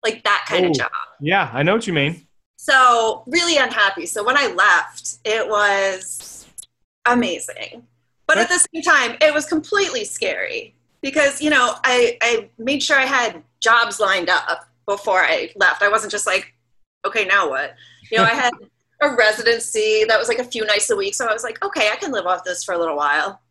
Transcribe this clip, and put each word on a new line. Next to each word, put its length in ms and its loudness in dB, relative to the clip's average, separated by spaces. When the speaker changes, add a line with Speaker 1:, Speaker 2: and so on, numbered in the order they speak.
Speaker 1:
Like, 200 -4
that 240 0
kind 180 0
of 60 0
Speaker 2:
Ooh. 40 0
Speaker 1:
job. 160 -4
Speaker 2:
Yeah, 320 0
I 120 -2
know 100 4
what 140 -2
you 60 -4
mean. 340 -2
Speaker 1:
So, 680 4
really 320 0
unhappy. 480 0
So 180 -6
when 140 2
I 100 2
left, 680 0
it 220 -2
was 1000 -2
amazing. 840 -4
But 100 4
at 120 0
Speaker 2:
That's 220 0
Speaker 1:
the 100 -8
same 20 -10
time, 360 2
it 140 4
was 140 -2
completely 580 -2
scary 720 -8
because, 400 0
you 80 0
know, 340 2
I, 380 2
I 280 0
made 240 -2
sure 160 2
I 60 2
had 380 -2
jobs 380 2
lined 300 0
up 360 0
before 340 0
I 340 0
left. 260 2
I 80 2
wasn't 220 -2
just 160 -4
like, 260 -4
"Okay, 200 -2
now 240 2
what?" 240 -4
You 80 2
know, 60 6
I 100 4
had 180 0
Speaker 2:
<laughs> 240 -10
Speaker 1:
a 140 0
residency 920 2
that 120 2
was, 80 -2
like, 120 0
a 40 -4
few 220 -6
nights 260 0
a 40 2
week. 200 -4
So 120 -4
I 60 0
was 100 -6
like, 220 -8
"Okay, 260 0
I 40 -4
can 160 -8
live 160 -4
off 160 -2
this 200 -8
for 100 -6
a 40 -2
little 180 -2
while." 560 -2